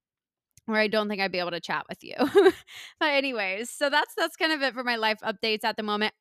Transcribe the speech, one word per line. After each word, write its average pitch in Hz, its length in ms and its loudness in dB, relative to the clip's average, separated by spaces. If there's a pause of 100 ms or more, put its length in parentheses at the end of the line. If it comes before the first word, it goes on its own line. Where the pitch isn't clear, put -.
(640)
where 214 160 0
I 214 80 2
don't 214 180 0
think 202 140 -2
I'd 190 100 -2
be 180 80 -4
able 175 120 -2
to 170 100 -6
chat 151 260 -4
with - 160 -14
you. - 140 -14
<laughs> 339 340 6 (480)
But 311 120 2
anyways, 240 580 -2
so 285 200 0
that's, 294 260 0
that's 330 200 -2
kind 320 160 0
of 302 120 -2
it 254 100 2
for 247 100 -6
my 240 120 0
life 220 280 0
updates 220 400 -2
at 220 140 -2
the 220 60 -4
moment. 208 380 -2